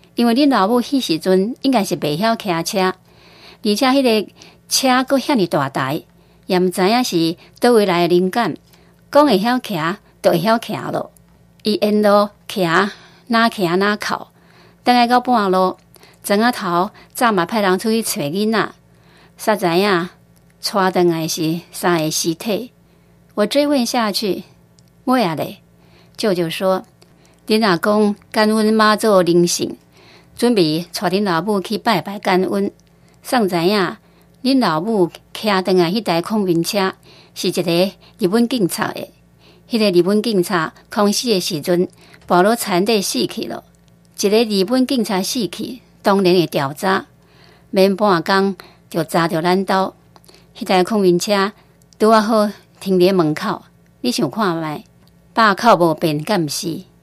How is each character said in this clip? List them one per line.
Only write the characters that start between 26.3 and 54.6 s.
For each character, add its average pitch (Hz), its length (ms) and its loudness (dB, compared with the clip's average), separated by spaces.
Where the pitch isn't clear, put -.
舅 170 160 -2
说 190 340 -2
：“恁 220 180 2
阿 175 120 4
公 208 360 2
感 214 200 2
恩 220 240 2
妈 214 240 4
祖 208 240 4
灵 175 260 4
性， - 300 -6
准 240 160 2
备 170 400 0
带 180 160 -4
恁 196 140 0
老 170 180 0
母 202 200 -2
去 202 160 -6
拜 185 240 0
拜 202 180 -12
感 190 240 0
恩。” 202 280 -4
送 233 240 0
知 175 80 -2
影， 185 400 0
恁 262 160 2
老 165 220 0
母 196 280 0
骑 - 140 -6
转 190 160 0
来 170 140 2
迄 214 120 -4
台 170 180 0
空 208 240 -4
运 170 160 0
车 190 320 -2
是 - 140 -6
一 170 40 0
个 175 400 0
日 202 80 0
本 233 220 0
警 220 180 0
察 - 240 -6
的。 - 180 -12
迄 233 100 -2
个 208 100 2
日 175 140 4
本 208 180 0
警 208 220 0
察 170 300 -2
空 208 220 0
袭 233 200 -4
的 190 80 2
时 160 220 -6
阵， 180 260 0
暴 180 160 4
露 214 100 4
田 196 320 -2
底 220 160 0
死 208 240 -4
去 - 200 -10
了。 - 180 -12
一 202 100 0
个 220 140 2
日 202 220 0
本 254 200 2
警 254 180 -2
察 190 200 -2
死 208 240 -4
去， - 320 -12
当 202 200 2
然 180 120 4
会 175 120 4
调 147 280 -4
查， 190 320 -4
免 196 260 2
半 190 260 2
工 196 360 0
就 165 160 -4
查 170 240 0
着 165 120 -2
咱 180 220 2
兜。 190 300 -2
迄 208 60 -10
台 185 180 2
空 208 240 0
运 175 100 4
车 202 360 -2
拄 214 120 2
啊 220 100 6
好 214 300 0
停 190 180 0
伫 180 160 4
门 160 220 2
口， 190 260 -6
你 247 100 -2
想 220 200 -2
看 190 260 -2
觅， 160 260 -8